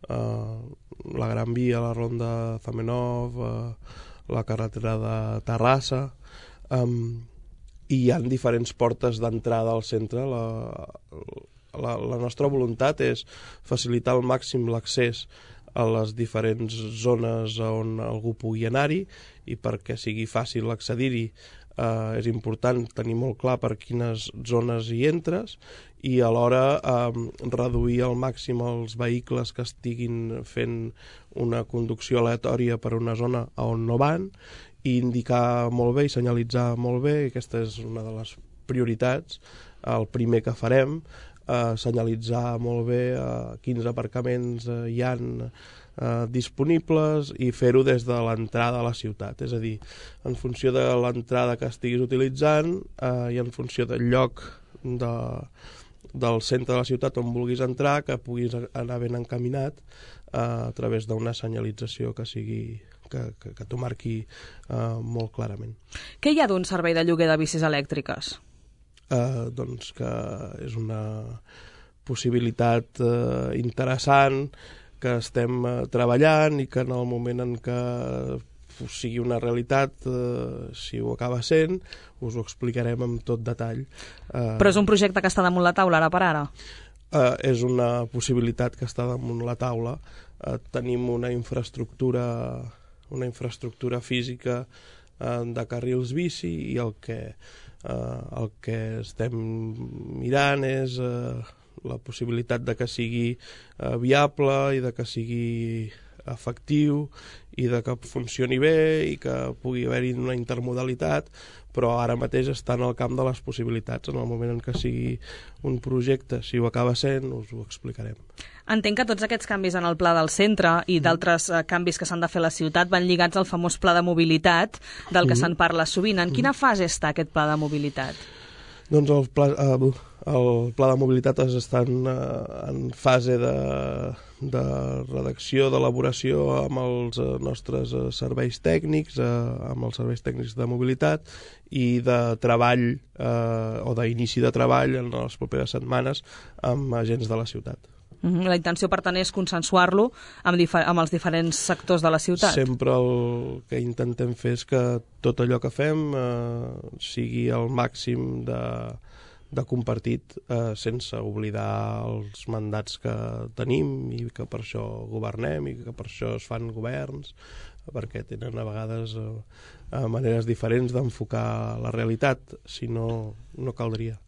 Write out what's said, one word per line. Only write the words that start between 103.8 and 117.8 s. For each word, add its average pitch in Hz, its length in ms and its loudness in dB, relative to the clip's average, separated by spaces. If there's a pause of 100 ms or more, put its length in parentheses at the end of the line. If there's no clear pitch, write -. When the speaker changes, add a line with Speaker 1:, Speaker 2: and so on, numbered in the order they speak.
Speaker 1:
viable 139 800 4
i - 20 2
de 127 140 -2
que 123 120 -4
sigui 117 840 -4 (360)
efectiu 147 800 0 (480)
i 123 100 0
de 120 140 2
que 123 160 -2
funcioni 127 640 -2
bé 156 500 4
i 147 80 -4
que 127 440 -4
pugui 123 260 -4
haver-hi 123 260 0
una 123 220 -2
intermodalitat, 127 880 -2 (480)
però 120 260 2
ara 120 160 2
mateix 127 340 0
està 123 260 -2
en 123 80 0
el 123 120 0
camp 123 220 -2
de 127 60 0
les 131 180 -2
possibilitats. 117 680 -6
En 135 80 -4
el 120 100 -4
moment 117 240 -2
en 117 100 -4
què 120 160 -4
sigui 123 420 -2 (440)
un 131 160 -2
projecte, 127 640 0
si - 160 -2
ho 117 80 2
acaba 123 280 2
sent, 135 380 0
us 113 200 -10
ho 117 100 -10
explicarem. 113 520 -10 (540)